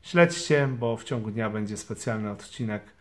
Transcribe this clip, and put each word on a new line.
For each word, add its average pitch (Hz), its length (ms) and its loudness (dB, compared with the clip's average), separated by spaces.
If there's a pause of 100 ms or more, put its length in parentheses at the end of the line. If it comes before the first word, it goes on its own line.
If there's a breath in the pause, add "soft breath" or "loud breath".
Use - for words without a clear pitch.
śledźcie, 170 640 4
bo 117 300 -2
w - 60 -14
ciągu 110 280 -4
dnia 110 180 -2
będzie 104 280 -4
specjalny 107 540 -4
odcinek 107 520 -6 (180)